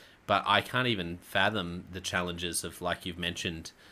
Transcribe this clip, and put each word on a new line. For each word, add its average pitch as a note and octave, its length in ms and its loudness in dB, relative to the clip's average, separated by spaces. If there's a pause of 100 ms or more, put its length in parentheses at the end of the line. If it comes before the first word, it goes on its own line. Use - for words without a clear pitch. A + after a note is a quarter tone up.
(280)
But G2 180 4
I G2+ 160 6
can't B2+ 260 0
even F2+ 340 0
fathom F#2+ 680 0
the F2+ 100 -8
challenges F2 600 -2
of, F2 180 -8
like F2 240 -2
you've F2 140 -6
mentioned, E2+ 520 -4 (200)